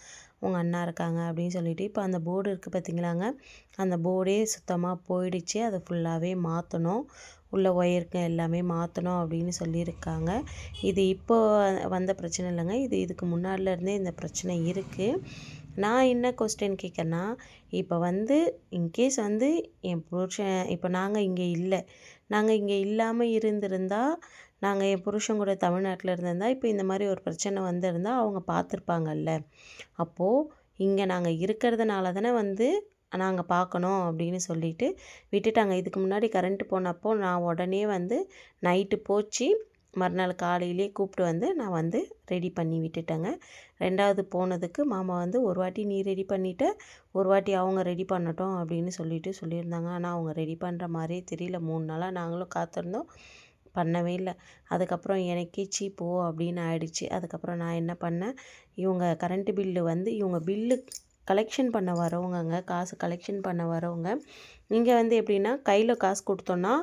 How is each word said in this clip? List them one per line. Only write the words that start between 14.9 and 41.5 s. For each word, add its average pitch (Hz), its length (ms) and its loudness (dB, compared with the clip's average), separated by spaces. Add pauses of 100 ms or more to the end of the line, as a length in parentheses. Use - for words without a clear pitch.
நான் 226 300 4
என்ன 247 260 4
கொஸ்டின் 214 520 -2
கேட்கறேன்னா, 170 400 -2 (480)
இப்ப 180 280 0
வந்து 220 640 2 (120)
in 170 260 -2
case 262 180 4
வந்து 233 640 0
என் 175 240 -4
புருஷன், 185 640 -2
இப்ப 180 220 -2
நாங்க 196 320 0
இங்க 185 220 0
இல்ல. 180 440 0 (400)
நாங்க 214 280 4
இங்க 202 180 2
இல்லாம 226 540 2
இருந்திருந்தா, 208 920 2 (400)
நாங்க 196 280 2
என் 196 160 2
புருஷன் 214 340 0
கூட 196 180 2
தமிழ்நாட்டுல 185 580 0
இருந்திருந்தா, 175 360 0
இப்ப 262 200 0
இந்த 202 160 2
மாதிரி 196 260 0
ஒரு 185 120 -2
பிரச்சனை 190 400 -2
வந்திருந்தா 180 540 0
அவங்க 208 300 0
பார்த்திருப்பாங்கல்ல. 160 920 -2 (520)
அப்போ 208 580 0 (260)
இங்க 196 280 2
நாங்க 180 260 2
இருக்கிறதுனால 208 800 2
தானே 214 200 0
வந்து 233 560 2 (280)
நாங்க 185 260 0
பார்க்கணும் 180 580 2
அப்படின்னு 170 360 0
சொல்லிட்டு 175 600 -2 (340)
விட்டுட்டாங்க. 202 400 4
இதுக்கு 185 280 0
முன்னாடி 202 280 2
கரண்ட் 196 420 0
போனப்போ 185 460 0
நான் 180 260 0
உடனே 180 440 0
வந்து 208 440 0 (320)
நைட்டு 190 340 2
போச்சு, 226 720 0 (240)
மறுநாள் 185 420 0
காலையிலேயே 180 580 0
கூப்பிட்டு 196 300 -2
வந்து 180 320 2